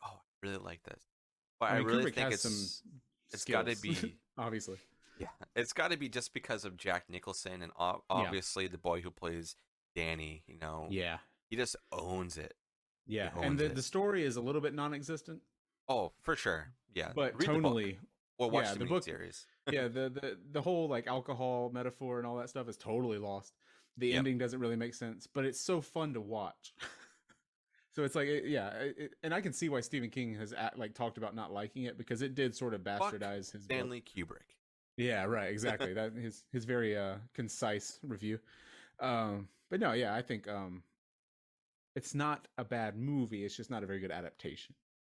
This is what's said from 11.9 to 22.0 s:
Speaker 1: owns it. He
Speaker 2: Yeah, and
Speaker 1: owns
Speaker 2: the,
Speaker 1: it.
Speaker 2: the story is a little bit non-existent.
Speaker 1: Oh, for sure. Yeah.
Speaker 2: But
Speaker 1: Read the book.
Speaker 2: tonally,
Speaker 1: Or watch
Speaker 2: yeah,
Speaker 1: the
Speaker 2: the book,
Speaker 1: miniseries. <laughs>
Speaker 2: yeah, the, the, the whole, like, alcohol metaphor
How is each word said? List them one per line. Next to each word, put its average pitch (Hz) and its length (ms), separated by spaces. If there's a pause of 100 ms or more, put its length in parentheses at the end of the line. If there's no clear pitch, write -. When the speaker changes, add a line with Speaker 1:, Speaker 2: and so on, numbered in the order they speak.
Speaker 1:
owns 90 440
it. - 200 (500)
He 107 100
Speaker 2:
Yeah, 95 200
and 139 160
Speaker 1:
owns 143 80
Speaker 2:
the, 151 60
Speaker 1:
it. 147 80
Speaker 2:
the 131 80
story 196 420
is 123 120
a 123 60
little 143 180
bit 139 140
non-existent. 147 680 (460)
Speaker 1:
Oh, 110 240 (100)
for 160 140
sure. 82 380 (200)
Yeah. 82 200
Speaker 2:
But 131 260
Speaker 1:
Read 139 100
the 156 100
book. - 20
Speaker 2:
tonally, 110 360 (400)
Speaker 1:
Or 123 120
watch 117 160
Speaker 2:
yeah, 101 80
Speaker 1:
the 101 60
Speaker 2:
the 95 60
book, 180 180
Speaker 1:
miniseries. - 420 (100)
<laughs> - 140
Speaker 2:
yeah, 135 180
the, 131 220
the, 127 280 (120)
the 143 100
whole, 165 280
like, 117 180
alcohol 123 640
metaphor 123 460